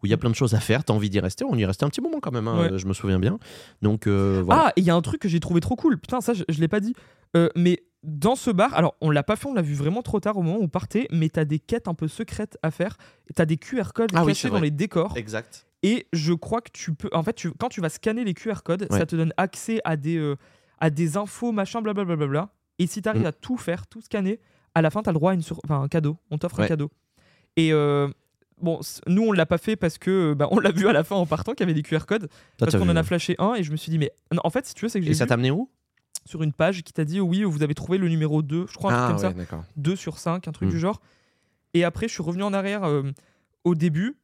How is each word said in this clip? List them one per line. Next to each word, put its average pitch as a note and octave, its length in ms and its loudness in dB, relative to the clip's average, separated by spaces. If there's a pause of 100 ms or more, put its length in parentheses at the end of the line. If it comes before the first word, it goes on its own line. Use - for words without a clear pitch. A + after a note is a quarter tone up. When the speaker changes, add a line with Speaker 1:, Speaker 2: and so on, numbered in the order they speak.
Speaker 1:
où - 40 -2
il G2 40 2
y - 20 6
a C#3 60 4
plein B2+ 100 2
de A2+ 60 4
choses A#2+ 180 2
à G#2+ 80 4
faire, B2+ 240 0
t'as - 80 -4
envie G#2+ 160 0
d'y F#2+ 120 0
rester, F#2+ 260 -4
on G3 100 -2
y G#2+ 80 2
restait F#2+ 220 0
un - 20 0
petit - 140 -6
moment D#4+ 180 -4
quand C#3+ 120 -6
même, A2+ 160 -4
hein, E3+ 120 0
Speaker 2:
Ouais. E3 120 2
Speaker 1:
euh, F#2+ 60 -2
je F#2 80 -6
me F#2+ 60 0
souviens F#2+ 260 0
bien. A#2+ 200 2 (420)
Donc, G#2+ 260 2
euh, G2 380 2
voilà. C#4 220 6
Speaker 2:
Ah, - 100 2
et - 60 4
il - 20 4
y E3+ 60 4
a E3+ 40 4
un F3 60 4
truc - 220 -4
que G3+ 60 -2
j'ai E3 120 2
trouvé E3+ 220 0
trop - 120 -4
cool, A#3+ 240 2
putain, B3 220 -4
ça, A#3 140 0
je, F3+ 160 -4
je D3+ 100 -2
l'ai E3 80 2
pas G#3 120 0
dit. A3+ 140 -4 (400)
Euh, E3+ 220 6
mais F3 260 4 (200)
dans D#3 340 0
ce - 140 -2
bar, G3+ 240 2
alors, D#3+ 260 2
on D#3 100 2
l'a C#3+ 120 4
pas G#3+ 140 0
fait, - 120 -10
on C4+ 60 -6
l'a F#3+ 80 0
vu D3 100 -2
vraiment D#3 300 -2
trop G#3+ 180 -2
tard G#3 160 -2
au F#3 60 0
moment E3+ 160 0
où A3+ 60 0
on D#3+ 40 0
partait, - 420 -2
mais D#3+ 200 2
t'as D#3+ 160 0
des D3+ 120 -2
quêtes A#3 300 -4
un E3+ 60 -4
peu D#3+ 120 -4
secrètes - 560 -8
à D#3+ 80 0
faire, F3+ 280 -4 (320)
et - 20 -14
t'as E3 140 2
des D#3 100 2
Q - 240 -4
R E3+ 140 -4
codes A3+ 180 0
Speaker 1:
Ah E3+ 80 4
oui, E3 120 4
Speaker 2:
cachés - 100 -2
Speaker 1:
c'est - 60 -2
Speaker 2:
dans G3+ 80 0
Speaker 1:
vrai. E3+ 80 2
Speaker 2:
les D3 60 2
décors. E3+ 460 -2
Speaker 1:
Exact. A2 500 -8 (160)
Speaker 2:
Et G#3+ 300 2
je E3 220 2
crois A3+ 260 -4
que - 140 -20
tu - 180 -8
peux, G3+ 220 -6
en E3 80 0
fait, D#3+ 100 -2
tu... E3 200 -8
quand A#3 180 -6
tu - 100 -10
vas E3 80 -2
scanner A3 360 -4
les F#3+ 100 -2
Q - 180 -6
R F#3 100 -8
codes, F#3 280 -4
Speaker 1:
Ouais. G2+ 80 2
Speaker 2:
ça E3 80 2
te E3+ 100 -4
donne D#3+ 220 0
accès G#3+ 480 -2
à D#3+ 100 0
des, D#3 220 -2
euh, D3 180 -2 (420)
à D#3+ 120 2
des D3+ 260 0
infos, G#3+ 360 -4
machin, G#3 280 -2
blablabla. F3 720 -2 (280)
Et F3 80 2
si - 140 -6
t'arrives G#3+ 220 0
Speaker 1:
Mm. F#3 40 2
Speaker 2:
à D3+ 60 -2
tout - 240 -6
faire, F3 300 -6
tout - 160 -20
scanner, G3+ 380 -2 (340)
à E3 80 4
la D#3 80 4
fin, G#3 120 -4
t'as G3+ 100 0
le - 60 0
droit E3+ 120 4
à F#3+ 40 2
une F3 80 0
sur-, E3 220 -8
enfin, D3 160 0
un C#3+ 80 -2
cadeau. D#3 300 0 (120)
On D3+ 60 -4
t'offre E3+ 220 -4
Speaker 1:
Ouais. - 80 2
Speaker 2:
un - 20 0
cadeau. D3 220 -2 (680)
Et, D#3+ 160 6
euh, C#3+ 360 4 (520)
bon, E3 220 0
c-, - 240 -12
nous, F#3 160 4
on A3+ 80 4
l'a E3+ 160 4
pas F3 120 0
fait A3 180 0
parce E3 200 -2
que, F3+ 360 2
euh, - 20 2
bah, C#3+ 160 0
on G#3 80 4
l'a G3 140 4
vu F#3+ 160 2
à A#3 40 6
la D#3+ 120 4
fin G3+ 100 -4
en F3+ 100 2
partant D#3+ 280 -2
qu'il - 80 -6
y - 20 2
avait F3+ 120 2
des D3+ 100 0
Q - 120 -2
R - 80 -2
codes. G#3 180 -2
Speaker 1:
Toi, D3+ 60 -10 (300)
Speaker 2:
Parce - 140 2
Speaker 1:
t'as G#2 60 4
Speaker 2:
qu'on F2+ 100 4
en - 40 4
Speaker 1:
vu, E3 40 4
Speaker 2:
a E3 40 4
Speaker 1:
hein. D#3+ 40 0
Speaker 2:
flashé F3 340 0
un G#3+ 160 2
et G#3 80 -2
je D3 80 -4
me D#3 60 -4
suis D#3 140 -8
dit, D#3+ 80 0
mais C#3+ 120 0 (220)
non, E3 100 0
en E3 80 0
fait, - 160 -4
si - 80 -16
tu - 100 -8
veux, A3+ 40 -2
c'est A3 100 -2
que F3+ 80 0
j'ai D3+ 60 2
Speaker 1:
Et - 20 4
ça D3 100 2
Speaker 2:
vu B2 40 -2
Speaker 1:
t'a B2+ 60 4
amené B2+ 180 2
où ? A3 180 -2 (560)
Speaker 2:
sur D#3+ 160 -8
une D3+ 100 0
page F3 300 0
qui - 100 -18
t'a D#3+ 120 0
dit, E3+ 160 -2
oui, F#3 240 2
vous D3+ 180 0
avez D3 120 0
trouvé F3+ 240 -2
le F#3 100 2
numéro D#3 340 2
deux, D#3+ 260 -2
je - 60 -18
crois, G3 180 0
un - 40 4
Speaker 1:
Ah, B2 80 2
Speaker 2:
truc A2+ 140 2
comme G2 80 0
Speaker 1:
ouais, F#2 80 0
Speaker 2:
ça. F2+ 40 -8
Speaker 1:
d'accord. E2 260 -8 (120)
Speaker 2:
Deux D3+ 180 -2
sur E3 240 -8
cinq, F3 300 -4
un D#3 40 -8
truc F#3 160 -2
Speaker 1:
Hmm. - 40 2
Speaker 2:
du E3+ 80 0
genre. G3 200 -2 (760)
Et E3+ 100 6
après, F3 240 -2
je - 60 -6
suis - 100 -8
revenu F3 180 -2
en G3+ 100 -2
arrière, G3 320 -2
euh, D3 180 0 (600)
au F3 100 4
début. E3+ 500 0